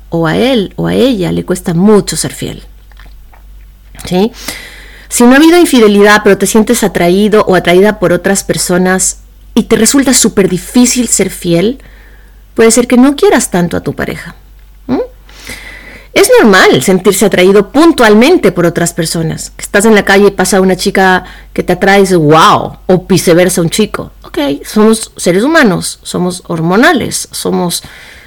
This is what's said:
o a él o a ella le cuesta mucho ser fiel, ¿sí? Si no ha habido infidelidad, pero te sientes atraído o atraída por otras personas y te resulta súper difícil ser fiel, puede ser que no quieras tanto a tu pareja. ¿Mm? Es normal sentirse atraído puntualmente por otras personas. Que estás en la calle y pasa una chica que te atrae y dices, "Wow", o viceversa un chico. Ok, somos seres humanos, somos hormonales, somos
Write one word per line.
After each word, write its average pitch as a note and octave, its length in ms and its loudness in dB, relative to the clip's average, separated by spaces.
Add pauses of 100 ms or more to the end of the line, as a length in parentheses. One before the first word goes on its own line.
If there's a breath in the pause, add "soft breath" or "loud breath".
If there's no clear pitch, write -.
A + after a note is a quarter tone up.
(100)
o E3 160 -2
a D#3+ 100 -2
él A3+ 400 -2
o E3 100 -6
a E3+ 80 -4
ella G3 380 0
le E3+ 120 -6
cuesta F3+ 300 -6
mucho F#3+ 420 2
ser D3 160 -8
fiel, - 300 -12 (1400)
¿sí? G3+ 280 -2 (760 loud breath)
Si - 160 0
no B3 80 6
ha C4+ 40 4
habido D#4+ 220 4
infidelidad, G#3 680 4
pero G3 140 2
te G3 80 -2
sientes A3 360 0
atraído F#3+ 640 0
o F#3+ 80 0
atraída F#3 440 2
por E3+ 140 -2
otras F#3+ 320 -2
personas F#3 720 -2 (360)
y A3+ 100 0
te A3+ 120 0
resulta B3+ 360 0
súper G3+ 360 0
difícil B3 600 -2
ser F#3 220 -2
fiel, F3 480 -4 (760 soft breath)
puede A3+ 160 4
ser A#3+ 160 0
que B3+ 100 0
no C#4+ 200 2
quieras F#4 340 0
tanto F3 260 -2
a - 60 -6
tu C#3 120 -8
pareja. - 400 -10 (520)
¿Mm? C4 120 -4 (1120 loud breath)
Es - 180 2 (100)
normal A3+ 420 4
sentirse F#3+ 420 0
atraído G3 460 2
puntualmente B3+ 840 4
por F3 140 -2
otras E3 260 -2
personas. D#3+ 640 -6
Que - 60 -16
estás G3+ 220 -2
en A3 100 4
la G3 100 2
calle G3 240 2
y F#3+ 40 2
pasa F#3+ 280 -2
una F#3 160 0
chica F#3 480 0 (280 loud breath)
que F3+ 100 -6
te F#3+ 100 -4
atrae G3 260 2
y G3+ 40 4
dices, F#3 160 2
"Wow", D#3+ 680 2
o F3+ 200 0
viceversa F3+ 560 2
un E3 80 -2
chico. - 420 -6 (100)
Ok, - 160 -12 (260)
somos A3 520 0
seres F#3+ 280 -2
humanos, B3+ 580 0
somos F3+ 460 -6
hormonales, F#3+ 840 -2
somos F3+ 520 -6 (440 loud breath)